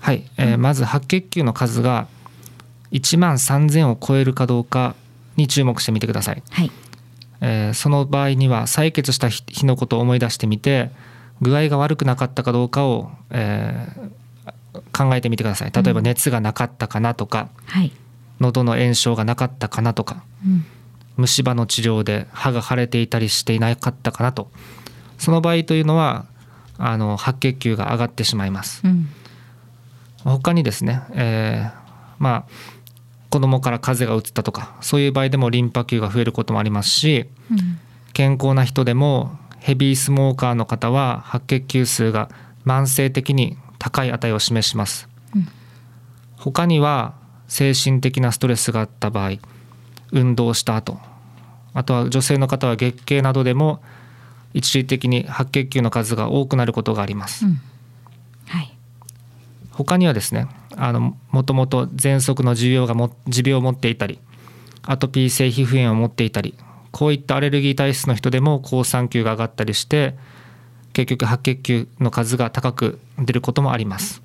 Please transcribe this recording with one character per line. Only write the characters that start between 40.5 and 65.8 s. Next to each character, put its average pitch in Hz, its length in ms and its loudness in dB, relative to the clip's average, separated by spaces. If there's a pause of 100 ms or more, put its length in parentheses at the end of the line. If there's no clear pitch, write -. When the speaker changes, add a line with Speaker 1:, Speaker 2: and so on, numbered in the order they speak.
Speaker 1:
ー - 20 0
の 113 120 0
方 117 260 -2
は 127 320 0
白 - 220 -8
血 131 200 -2
球 127 180 2
数 113 280 0
が 107 180 -2 (340)
慢 131 220 2
性 135 240 0
的 135 240 -2
に 131 240 0 (200)
高 - 260 -2
い 123 80 -2
値 120 200 -2
を 107 60 0
示 110 280 0
し - 100 -4
ま 104 100 -2
す。 - 220 -10 (260)
Speaker 2:
う 202 60 2
ん。 165 80 -2 (880)
Speaker 1:
他 143 300 -2
に 165 120 4
は、 143 360 0 (340)
精 135 260 2
神 135 260 2
的 131 200 -2
な 123 100 2
ス - 80 -4
ト - 80 0
レ 120 80 4
ス - 160 -2
が 110 100 0
あ 110 40 0
っ 107 40 -10
た - 220 -4
場 101 160 -2
合、 95 60 -2 (800)
運 123 240 2
動 117 180 2
し - 80 -2
た 113 140 -2
後、 - 240 -6 (760)
あ 127 80 -2
と 135 100 -2
は 123 160 0
女 127 140 0
性 139 160 2
の 135 80 2
方 131 220 0
は 117 80 0
月 123 280 -2
経 139 160 0
な 131 120 2
ど 131 100 2
で 123 100 2
も 147 300 0 (720)
一 - 180 -2
時 131 160 0
的 131 220 -2
に 123 180 0
白 131 240 -4
血 135 200 -2
球 135 120 0
の 117 80 2
数 113 240 -2
が 110 160 -2
多 139 160 0
く 135 80 -2
な 123 100 2
る 117 80 -2
こ 113 120 -2
と 110 100 0
が 107 80 -2
あ 98 40 -2
り 101 100 -4
ま 98 100 -8
す。 - 200 -2
Speaker 2:
う - 20 4
ん。 151 120 2 (840)
は 170 140 -6
い。 143 100 -10 (1000)
Speaker 1:
他 143 240 0
に 180 100 6
は 147 80 4
で 107 60 -2
す - 120 -6
ね、 117 140 -2 (300)
あ 123 160 -2
の、 120 240 0 (160)
も 131 100 2
と 135 100 -2
も 131 140 2
と 131 200 0
喘 135 340 0
息 131 240 0
の 120 100 2
持 123 180 2
病 127 140 2
が 117 80 -2
も-、 120 220 -2 (100)
持 123 140 0
病 135 140 2
を 127 60 2
持 127 120 0
っ - 20 0
て 127 160 -2
い 117 60 -2
た 101 100 -4
り、 - 140 -10 (600)
ア 135 140 -2
ト 135 120 0
ピ 131 180 2
ー - 40 2
性 127 200 0
皮 131 140 0
膚 127 140 2
炎 123 120 4